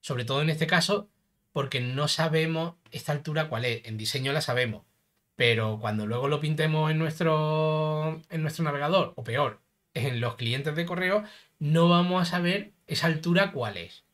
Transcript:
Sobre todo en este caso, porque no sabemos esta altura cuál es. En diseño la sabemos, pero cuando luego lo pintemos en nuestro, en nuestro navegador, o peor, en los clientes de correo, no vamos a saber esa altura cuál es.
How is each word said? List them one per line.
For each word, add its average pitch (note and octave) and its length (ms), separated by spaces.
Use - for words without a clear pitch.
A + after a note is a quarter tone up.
Sobre B2 240
todo C3+ 160
en D#3 80
este D#3+ 180
caso, F#3 420
porque C3+ 260
no B2+ 300
sabemos D#3+ 680
esta D3 220
altura D3+ 340
cuál A#2+ 160
es. A#2 220
En A2 120
diseño C3 360
la D3+ 80
sabemos, A#2+ 420
pero A2+ 440
cuando G#2+ 280
luego B2 200
lo D3 120
pintemos D#3 500
en D#3 80
nuestro, D#3 1300
en D#3+ 120
nuestro D#3 220
navegador, D3 520
o A#2 80
peor, B2 380
en A#2+ 260
los A#2 160
clientes C3+ 400
de E3+ 100
correo, F#3 380
no D#3+ 280
vamos F3+ 360
a - 20
saber F3 480
esa - 200
altura E3+ 440
cuál A2 260
es. F2 260